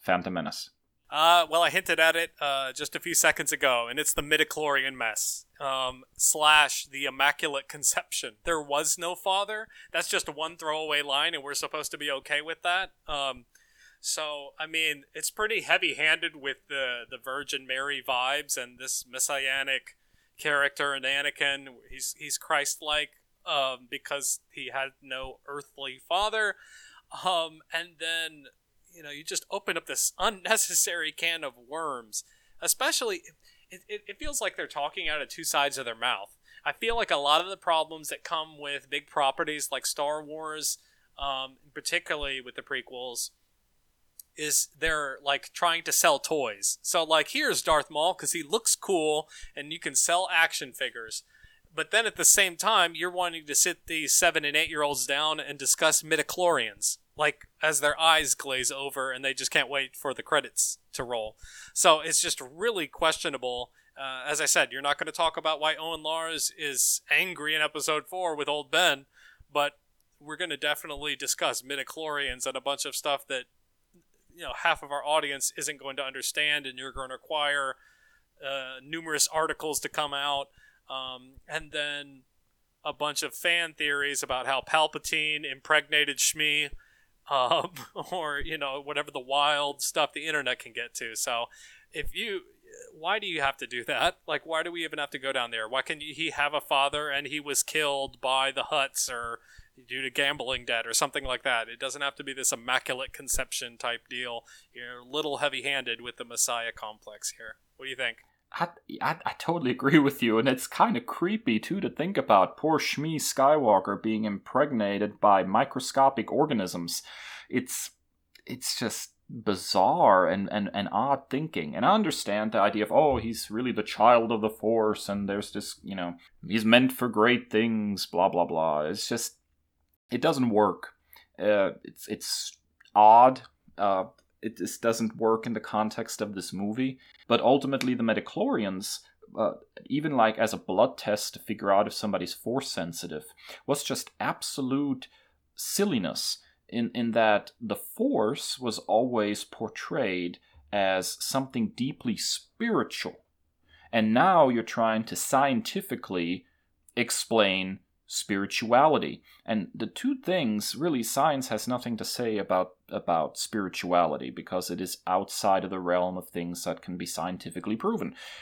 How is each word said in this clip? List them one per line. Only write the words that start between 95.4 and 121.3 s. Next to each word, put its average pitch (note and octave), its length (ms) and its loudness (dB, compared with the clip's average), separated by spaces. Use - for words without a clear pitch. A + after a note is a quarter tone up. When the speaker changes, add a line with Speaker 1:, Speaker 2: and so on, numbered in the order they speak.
Speaker 2:
there? A2+ 180 -6
Why B2+ 140 0
can't D3+ 180 -6
he D3+ 300 -6
have D3 220 0
a D3 60 2
father D3 500 0
and C#3+ 180 -4
he D3 120 -6
was C#3+ 240 -2
killed C#3 560 -2
by C3+ 320 2
the C3 120 -4
Hutts - 460 -2
or A#2 300 -8
due B2+ 140 -6
to C3 80 -4
gambling C3 560 -2
debt A#2 200 -2
or A#2 80 -8
something C#3 300 0
like B2+ 200 -4
that? A2+ 260 0
It A#2+ 100 -14
doesn't C#3 220 -6
have C#3 140 -4
to C#3+ 100 -12
be C#3 80 -8
this C3 180 -2
immaculate B2+ 640 -2
conception C3 640 -4
type A#2+ 320 -6
deal. B2 340 -8
You're B2 260 -16
a B2 60 -20
little C#3+ 320 -4
heavy-handed C3 640 -4
with A#2+ 160 -12
the B2 80 -12
Messiah A#2 500 -4
complex G#2+ 640 -12
here. A2+ 180 -16
What C3 80 -14
do C3+ 40 -8
you C3 60 -8
think? A#2+ 220 -4
Speaker 1:
I, - 120 -2
I, D#3 240 0
I - 140 -4
totally D#3+ 320 0
agree C#3 260 4
with C#3 240 4
you, A2+ 160 4
and A2+ 100 4
it's C3 200 0
kinda A3+ 340 2
creepy, F3 580 0
too, F#3+ 220 -4
to B2+ 80 0
think F3+ 280 -4
about G2+ 380 6
poor D#3 220 2
Shmi D#3 380 -2
Skywalker C3 840 4
being A2 260 0
impregnated G#2 960 0
by G2 240 8
microscopic B2+ 880 2
organisms. F#2+ 720 0
It's, - 420 -4
it's - 320 -6
just - 360 -6
bizarre G#2 1000 4
and, F#2+ 240 0
and, G2+ 200 -2
and G2 200 -2
odd C3+ 400 0